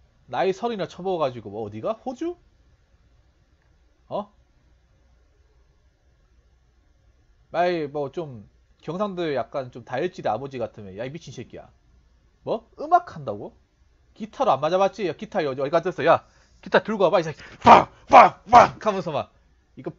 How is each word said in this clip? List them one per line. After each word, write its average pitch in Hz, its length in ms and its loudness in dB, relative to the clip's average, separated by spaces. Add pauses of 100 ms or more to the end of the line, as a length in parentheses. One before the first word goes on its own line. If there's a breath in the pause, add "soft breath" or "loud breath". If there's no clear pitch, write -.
(280)
나이 160 260 -2
서른이나 196 340 -6
쳐먹어가지고 143 640 -6
뭐 110 120 -10
어디가? 110 300 -6
호주? 320 440 -10 (1700)
어? 190 220 -10 (3250)
아이, 170 360 -2
뭐 143 240 -8
좀 135 360 -12 (340)
경상도에 175 540 -6
약간 127 360 -6
좀 120 120 -18
다혈질 143 440 -6
아버지 131 300 -6
같으면 104 400 -12
"야, 117 80 -8
이 135 60 -12
미친 151 220 -18
새끼야. 90 360 -18 (760)
뭐? 185 260 -6 (100)
음악 339 360 -2
한다고? 123 400 -10 (600)
기타로 214 360 -4
안 131 100 0
맞아봤지? 190 460 0
야, 147 60 -4
기타 208 260 -10
어디, 139 220 -4
어디 135 100 -2
갔었어? 165 340 -2
야, 160 200 4 (360 soft breath)
기타 - 220 0
들고 208 220 -2
와봐, 180 160 4
이 - 20 0
새끼." 160 160 -10 (240 loud breath)
빵! 233 260 8 (180)
빵! - 340 8 (100)
빵! 208 300 8
하면서 190 300 -4
막 123 220 -6 (420)
이거 151 240 -12